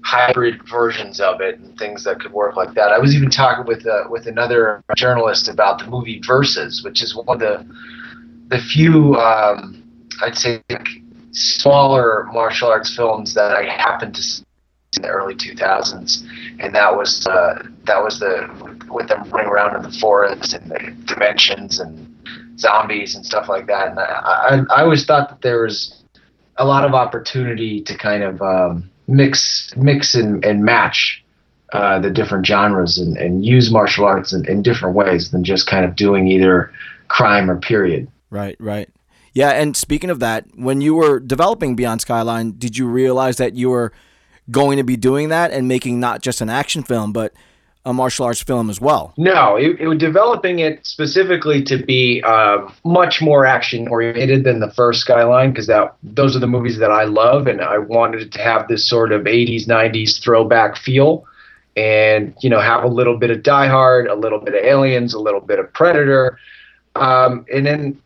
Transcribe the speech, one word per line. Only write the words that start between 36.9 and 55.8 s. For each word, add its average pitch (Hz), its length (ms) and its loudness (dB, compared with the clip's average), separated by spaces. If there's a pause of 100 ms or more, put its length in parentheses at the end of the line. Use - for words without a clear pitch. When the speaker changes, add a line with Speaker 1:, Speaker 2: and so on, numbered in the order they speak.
Speaker 1:
crime 101 420 2
or 87 60 -2
period. 92 520 -2 (220)
Speaker 2:
Right, 101 280 -10
right. 104 300 -10 (460)
Yeah, 139 160 4
and 147 260 0
speaking 151 320 -4
of 151 120 -4
that, 113 260 -4 (100)
when 131 240 -2
you 151 140 2
were 147 260 2
developing 139 560 -2
Beyond 117 240 -2
Skyline, 113 520 -4
did 117 260 -10
you 127 100 -2
realize 127 480 0
that 120 180 -4
you 123 140 -2
were 120 240 -2 (580)
going 139 280 2
to 139 40 0
be 127 140 -2
doing 135 320 0
that 165 240 0
and 127 160 -2
making 123 320 -2
not 123 220 -2
just - 180 -4
an 113 80 -4
action 139 340 -4
film, 110 300 -4
but 110 220 -6 (500)
a 127 80 -6
martial 127 340 -2
arts 120 160 -4
film 120 260 -2
as 98 120 -8
well? 127 360 0
Speaker 1:
No, 151 380 4
it, 151 240 0
it 156 80 -4
was 156 120 0
developing 180 600 2
it 156 260 -2
specifically 156 760 0
to 135 160 -2
be, 127 460 2
uh, 104 440 2 (160)
much 175 380 2
more 143 240 6
action 123 400 0
oriented 120 560 0
than 123 160 2
the 107 140 -4
first 120 300 2
Skyline, 123 520 4
'cause 110 140 -6
that, 104 340 2